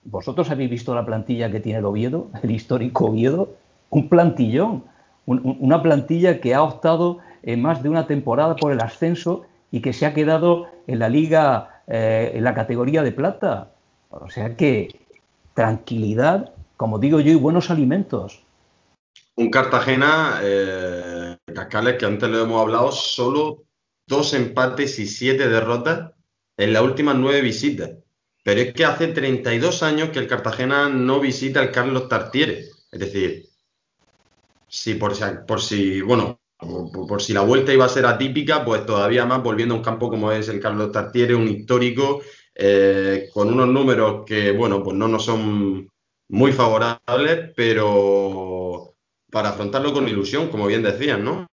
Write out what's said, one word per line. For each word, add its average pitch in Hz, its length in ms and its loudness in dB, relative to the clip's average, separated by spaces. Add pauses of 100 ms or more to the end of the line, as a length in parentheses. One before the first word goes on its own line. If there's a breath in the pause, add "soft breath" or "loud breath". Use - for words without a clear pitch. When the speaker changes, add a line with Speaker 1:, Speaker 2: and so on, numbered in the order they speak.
Speaker 1:
vosotros 127 480 -8
habéis 135 180 -4
visto 120 260 -6
la 120 120 -4
plantilla 113 440 -4
que 107 100 -6
tiene 110 180 -6
el 104 60 -4
Oviedo, 120 440 -4 (140)
el - 80 -2
histórico 117 560 -2
Oviedo, 131 480 0 (360)
un 143 180 2
plantillón, 165 760 2 (420 soft breath)
un, 127 120 0
un, 131 220 -2
una 147 220 4
plantilla 165 580 2
que 123 140 0
ha 143 80 4
optado 165 580 0 (220 loud breath)
en 117 200 -2
más 147 200 0
de 143 60 -2
una 160 180 0
temporada 147 500 0
por 147 160 0
el 120 80 0
ascenso 170 640 -2 (240 soft breath)
y 123 100 -4
que 131 120 -2
se 147 140 -2
ha 147 80 0
quedado 160 540 2 (180)
en 127 120 -4
la 113 100 0
liga, 147 760 2
eh, 113 480 0
en 113 100 -2
la 120 100 2
categoría 123 480 0
de 123 100 0
plata. 135 580 -4 (400)
O - 180 -16
sea 113 280 -8
que 117 440 0 (540)
tranquilidad, 113 1000 0 (240)
como 110 220 -4
digo 147 220 4
yo, 147 120 6
y 165 40 8
buenos 160 340 2
alimentos. 131 720 -2 (960)
Speaker 2:
Un 117 140 2
Cartagena, 131 920 2
eh, 92 960 -4 (180)
Cascales, 120 420 -2
que 120 100 -2
antes 107 220 -2
lo 113 140 0
hemos 113 180 0
hablado, 117 320 2
solo 143 720 -2 (440)
dos 143 280 0
empates 127 640 0
y 104 80 -4
siete 131 420 0
derrotas 120 640 0 (440)
en 104 160 2
las 110 100 4
últimas 135 340 2
nueve 139 240 2
visitas. 110 500 -2 (540)
Pero 104 160 2
es 123 140 -2
que 165 100 2
hace 156 240 0
treinta 131 440 -2
y 117 60 0
dos 165 240 0
años 156 280 0
que 139 100 -4
el 110 80 -4
Cartagena 127 600 0
no 131 300 2
visita 131 440 0
el - 100 0
Carlos 127 360 -2
Tartiere. 120 580 -2 (260)
Es 87 80 -12
decir, 95 460 -4 (1200)
si - 260 -6
por 101 220 -2
si, 107 80 -4 (220)
por 110 140 -4
si, 98 420 -2
bueno, 117 360 0 (180)
por, 85 360 -10
por, 92 160 -10
por 101 140 -4
si 110 100 -4
la 101 80 2
vuelta 135 320 4
iba 131 140 6
a - 20 2
ser 123 180 2
atípica, 131 580 0
pues 110 220 -2
todavía 110 400 0
más 127 160 0
volviendo 117 320 0
a 113 40 -2
un 113 40 -6
campo 113 280 -4
como 107 200 -2
es 107 180 -2
el 101 120 -6
Carlos 107 320 -4
Tartiere, 120 420 0
un 113 140 2
histórico, 123 720 0 (340 loud breath)
eh, 98 800 2
con 104 200 0
unos 127 160 4
números 117 560 2
que, 104 280 0
bueno, 101 320 0
pues 95 120 -4
no 110 120 0
nos 110 160 0
son 104 640 -2 (400)
muy 127 240 4
favorables, 123 1040 0
pero 98 1400 0 (380)
para 104 160 0
afrontarlo 104 440 -4
con 135 140 0
ilusión, 107 440 -2
como 104 160 -2
bien 113 160 0
decías, 110 360 0
¿no? 165 340 -6